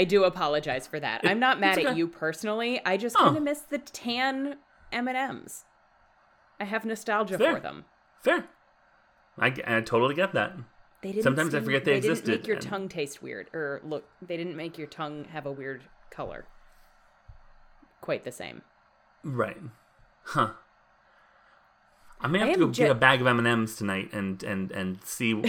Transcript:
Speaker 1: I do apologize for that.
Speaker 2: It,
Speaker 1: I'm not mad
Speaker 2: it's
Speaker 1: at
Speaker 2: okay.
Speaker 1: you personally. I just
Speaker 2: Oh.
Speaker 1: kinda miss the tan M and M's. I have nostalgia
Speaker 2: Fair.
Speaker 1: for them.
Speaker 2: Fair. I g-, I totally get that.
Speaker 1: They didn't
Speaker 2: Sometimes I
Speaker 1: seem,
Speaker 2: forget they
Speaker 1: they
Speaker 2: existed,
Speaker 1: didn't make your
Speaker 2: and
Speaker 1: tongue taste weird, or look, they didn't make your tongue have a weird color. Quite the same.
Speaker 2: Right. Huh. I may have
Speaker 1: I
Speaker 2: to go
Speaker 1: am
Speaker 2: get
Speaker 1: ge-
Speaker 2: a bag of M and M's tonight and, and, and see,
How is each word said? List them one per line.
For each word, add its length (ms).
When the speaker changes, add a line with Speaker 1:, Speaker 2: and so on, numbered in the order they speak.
Speaker 1:
I 40
do 200
apologize 600
for 140
that. 240
Speaker 2:
It, 60
Speaker 1:
I'm 100
not 200
mad 180
Speaker 2:
it's 80
Speaker 1:
at 60
Speaker 2:
okay. 60
Speaker 1:
you 100
personally. 760
I 140
just 200
Speaker 2:
Oh. 80
Speaker 1:
kinda 140
miss 200
the 180
tan 800
M 160
and 80
M's. 480
I 40
have 200
nostalgia 540
Speaker 2:
Fair. 160
Speaker 1:
for 60
them. 260
Speaker 2:
Fair. 240
I 120
g-, 160
I 140
totally 340
get 200
that. 180
Speaker 1:
They 100
didn't 120
Speaker 2:
Sometimes 300
I 40
Speaker 1:
seem, 60
Speaker 2:
forget 220
they 60
Speaker 1:
they 60
Speaker 2:
existed, 280
Speaker 1:
didn't 160
make 60
your 100
Speaker 2:
and 80
Speaker 1:
tongue 240
taste 320
weird, 320
or 280
look, 220
they 160
didn't 200
make 200
your 120
tongue 440
have 140
a 60
weird 320
color. 340
Quite 220
the 80
same. 280
Speaker 2:
Right. 320
Huh. 260
I 80
may 120
have 100
Speaker 1:
I 20
Speaker 2:
to 60
go 80
Speaker 1:
am 60
Speaker 2:
get 160
Speaker 1:
ge- 20
Speaker 2:
a 40
bag 280
of 40
M 120
and 100
M's 280
tonight 360
and, 300
and, 300
and 300
see, 460